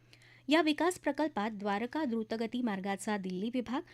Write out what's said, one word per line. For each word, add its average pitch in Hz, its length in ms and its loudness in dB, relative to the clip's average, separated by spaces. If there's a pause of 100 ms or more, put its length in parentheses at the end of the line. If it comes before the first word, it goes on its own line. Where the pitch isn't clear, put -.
(480)
या 311 140 6
विकास 311 380 2
प्रकल्पात 277 520 0
द्वारका 208 520 -2
द्रुतगती 226 580 -2
मार्गाचा 202 560 -2
दिल्ली 185 360 -4
विभाग 247 280 -2 (120)